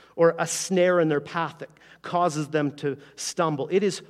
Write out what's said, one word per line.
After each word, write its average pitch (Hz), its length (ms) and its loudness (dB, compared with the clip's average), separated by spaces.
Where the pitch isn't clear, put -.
or 165 200 6
a 165 120 -2
snare 180 500 2
in 160 100 4
their 147 120 2
path 160 400 -6
that 139 100 -14
causes 160 460 0
them 147 240 0
to 143 260 -6
stumble. 151 560 -2
It 190 140 2
is 185 260 -2